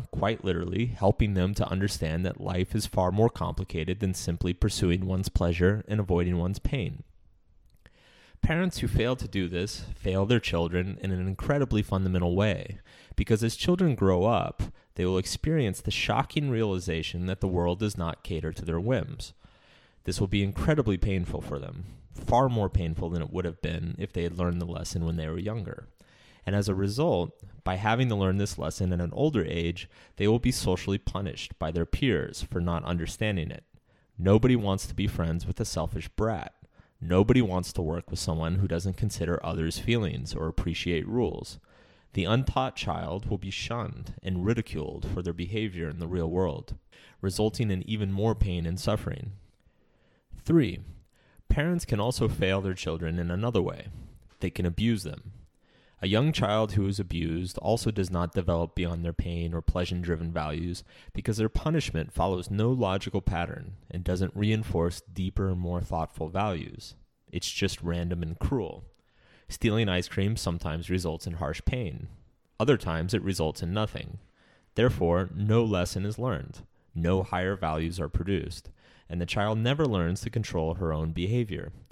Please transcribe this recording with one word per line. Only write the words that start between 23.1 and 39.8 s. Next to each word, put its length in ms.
than 120
it 80
would 140
have 180
been 360
if 140
they 100
had 160
learned 220
the 60
lesson 380
when 120
they 120
were 100
younger. 500
And 120
as 120
a 60
result, 680
by 140
having 320
to 80
learn 220
this 200
lesson 340
at 80
an 120
older 320
age, 440
they 100
will 140
be 100
socially 480
punished 640
by 100
their 160
peers 560
for 180
not 240
understanding 680
it. 100
Nobody 380
wants 320
to 80
be 100
friends 400
with 140
a 40
selfish 440
brat. 440
Nobody 420
wants 320
to 80
work 280
with 80
someone 380
who 100
doesn't 300
consider 500
others' 320
feelings 560